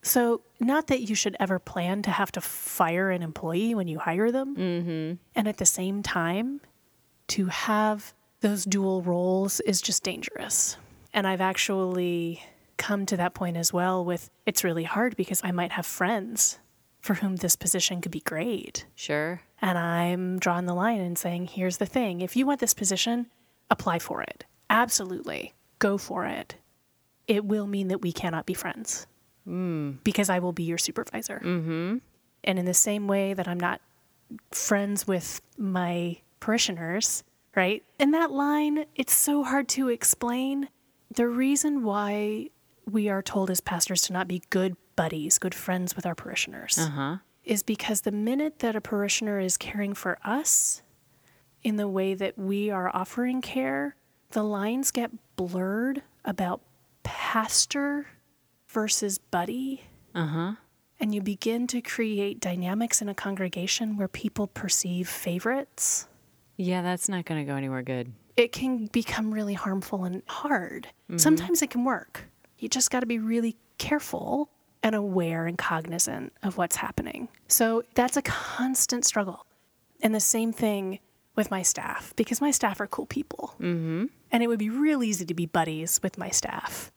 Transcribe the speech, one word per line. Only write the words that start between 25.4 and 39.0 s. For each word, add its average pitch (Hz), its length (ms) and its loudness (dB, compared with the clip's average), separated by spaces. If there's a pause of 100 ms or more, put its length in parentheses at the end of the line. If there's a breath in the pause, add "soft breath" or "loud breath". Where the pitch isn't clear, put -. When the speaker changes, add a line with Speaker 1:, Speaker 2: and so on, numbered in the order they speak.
Speaker 1:
Go 196 180 4
for 160 300 -4
it. - 300 -8 (720)
It 214 160 4
will 208 240 0
mean 202 200 0
that 190 140 0
we 175 100 0
cannot 165 340 -2
be 180 80 -2
friends - 520 -6 (420)
Speaker 2:
Mm. 165 560 -2
Speaker 1:
because 202 260 2
I 180 80 4
will 180 140 0
be 170 100 -4
your 165 160 -2
supervisor." - 680 -4
Speaker 2:
Mm-hmm. 175 540 -2 (460)
Speaker 1:
And 190 140 2
in 180 60 0
the 180 100 0
same 208 340 2
way 196 260 2
that 180 140 -4
I'm 175 100 -2
not 175 220 0 (720)
friends 202 540 2
with 185 340 -2 (180)
my 175 600 0 (200)
parishioners, 196 840 0 (320)
right? 196 260 2 (160)
And 285 160 6
that 320 160 4
line, 294 640 2
it's - 200 0